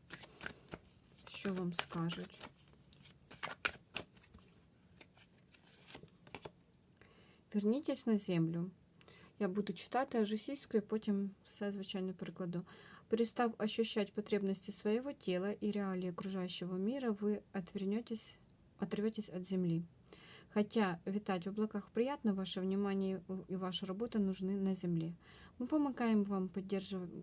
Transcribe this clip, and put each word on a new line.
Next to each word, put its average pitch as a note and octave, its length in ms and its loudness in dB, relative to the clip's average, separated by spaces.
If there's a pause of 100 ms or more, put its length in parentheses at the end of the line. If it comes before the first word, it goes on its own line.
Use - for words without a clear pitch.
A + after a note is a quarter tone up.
(1300)
Що - 260 -4
вам F3+ 180 -2
скажуть? E3+ 640 -2 (4000)
Вернітесь A#3+ 520 2
на A3 120 6
землю. E3+ 520 2 (680)
Я G#3 100 2
буду G3+ 240 0
читати A#3+ 520 0
російською, A3 580 0
потім G3+ 480 0 (140)
все, - 280 -4
звичайно, F#3+ 420 -4
перекладу. F3 500 -6 (440)
Перестав A3+ 500 2
ощущать A3 540 0
потребности G3+ 580 0
своего A#3 420 2
тела F#3+ 400 0
и G#3 180 0
реалии F#3+ 400 0
окружающего F#3 680 -4
мира, A#3 340 0
вы G#3 320 0 (100)
отвернётесь, G#3 840 -4 (440)
оторвётесь G#3 480 -2
от F3+ 180 -4
земли. F3 360 4 (720)
Хотя G#3 520 4
витать G3 400 0
в G3 40 -4
облаках G#3+ 400 -2
приятно, A#3+ 440 2
ваше F#3+ 260 -2
внимание F#3+ 560 2
и F3+ 160 -6
в-, F#3+ 160 -6
и F#3+ 80 -2
ваша F#3 300 -2
работа G#3+ 320 -2
нужны F#3+ 420 2
на F#3+ 140 4
земле. E3+ 400 0 (440)
Мы B3 80 -4
помогаем B3 580 4
вам G3 240 0
поддерживать F#3+ 640 -2 (120)